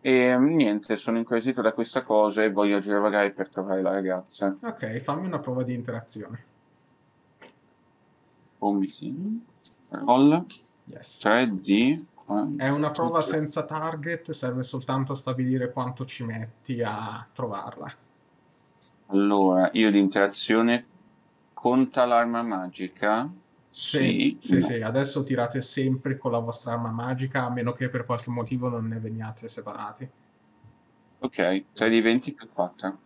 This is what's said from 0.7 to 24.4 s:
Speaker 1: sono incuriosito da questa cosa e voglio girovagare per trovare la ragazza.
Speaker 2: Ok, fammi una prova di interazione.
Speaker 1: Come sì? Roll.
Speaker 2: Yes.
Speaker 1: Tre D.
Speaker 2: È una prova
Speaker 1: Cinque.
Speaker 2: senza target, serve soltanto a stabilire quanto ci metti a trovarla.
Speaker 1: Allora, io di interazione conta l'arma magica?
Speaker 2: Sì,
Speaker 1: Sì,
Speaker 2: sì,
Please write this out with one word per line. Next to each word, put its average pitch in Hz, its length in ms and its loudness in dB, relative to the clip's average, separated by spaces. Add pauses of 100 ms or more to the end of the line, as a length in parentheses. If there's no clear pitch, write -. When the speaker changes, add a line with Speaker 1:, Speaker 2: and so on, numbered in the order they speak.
Speaker 1:
sono 113 220 -2
incuriosito 117 440 0
da 110 120 4
questa 123 300 -2
cosa 107 380 4
e 110 100 4
voglio 101 280 2
girovagare 101 520 2
per 95 180 -6
trovare 95 320 -4
la 92 100 0
ragazza. 95 640 -2 (100)
Speaker 2:
Ok, 120 360 -8
fammi 160 260 -6
una 165 140 -4
prova 127 240 -4
di 123 100 -4
interazione. 117 720 -10 (2000)
Speaker 1:
Come 101 300 0
sì? - 260 -10 (760)
Roll. 147 560 4 (400)
Speaker 2:
Yes. - 340 -20
Speaker 1:
Tre 117 320 4
D. 107 540 2 (500)
Speaker 2:
È 135 140 0
una 147 220 0
prova 165 300 0
Speaker 1:
Cinque. 147 160 -2
Speaker 2:
senza 147 280 -2
target, 160 680 -6
serve 127 320 -4
soltanto 135 480 -4
a 135 40 -4
stabilire 127 580 -2
quanto 127 320 -6
ci - 180 -12
metti 113 580 -8
a 107 520 -6
trovarla. 110 580 -8 (1160)
Speaker 1:
Allora, 98 680 4
io 110 180 4
di 101 80 6
interazione 110 840 2 (680)
conta 127 520 2
l'arma 117 380 2
magica? 104 880 -2 (420)
Speaker 2:
Sì, - 680 0
Speaker 1:
Sì, - 20 -
Speaker 2:
sì, - 200 2